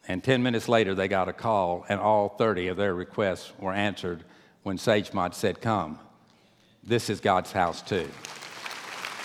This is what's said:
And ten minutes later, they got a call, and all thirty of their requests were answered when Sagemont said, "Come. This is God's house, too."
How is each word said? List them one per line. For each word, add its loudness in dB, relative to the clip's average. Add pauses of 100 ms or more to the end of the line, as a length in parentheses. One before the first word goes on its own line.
And -4
ten 4
minutes 0
later, 4
they 2
got 2
a -8
call, 0
and 0
all 4
thirty 0
of -2
their 2
requests -2
were -4
answered -2 (380)
when -4
Sagemont 2
said, -2
"Come. -2 (840)
This 0
is -4
God's 2
house, 0
too." -2 (1160)